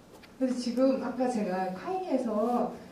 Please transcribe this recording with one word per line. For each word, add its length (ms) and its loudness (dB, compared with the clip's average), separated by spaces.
그래서 200 2
지금 440 2
아까 260 -2
제가 440 0
카이에서, 1000 0